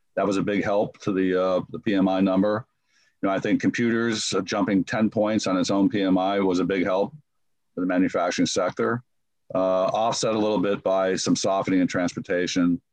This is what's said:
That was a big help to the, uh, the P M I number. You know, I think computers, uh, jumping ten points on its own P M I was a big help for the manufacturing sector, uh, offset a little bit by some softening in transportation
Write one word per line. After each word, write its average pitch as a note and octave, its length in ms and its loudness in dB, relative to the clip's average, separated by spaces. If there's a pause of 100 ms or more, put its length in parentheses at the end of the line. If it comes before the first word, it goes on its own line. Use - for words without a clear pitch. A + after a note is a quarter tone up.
(160)
That G2 120 0
was G2 100 0
a F#2 60 0
big G2 200 -2
help G#2 360 -2
to G#2+ 140 -4
the, F#2 280 2
uh, F#2 280 0
the E2 100 -12
P G#2 160 -2
M F#2+ 120 2
I F#2+ 120 0
number. G2 480 0 (540)
You G2 80 0
know, F#2+ 60 0
I F#2 40 -2
think G#2 220 0
computers, A#2 720 0
uh, F#2+ 80 0
jumping G2 420 0
ten A2 260 0
points G#2+ 380 0
on F#2+ 100 0
its F2+ 140 0
own G2 180 4
P G#2 120 -2
M F#2 160 2
I G2 220 0
was F#2+ 200 2
a F2+ 60 0
big F#2 180 0
help F#2+ 300 0 (600)
for F2+ 80 -8
the F2+ 60 -2
manufacturing F2+ 580 0
sector, A2+ 560 -2 (540)
uh, F#2 300 2
offset A2 500 0
a - 20 -2
little G#2+ 220 0
bit G2+ 240 -2
by F#2+ 320 2
some E2+ 220 0
softening F#2+ 420 0
in F2 80 2
transportation F2 920 -2 (120)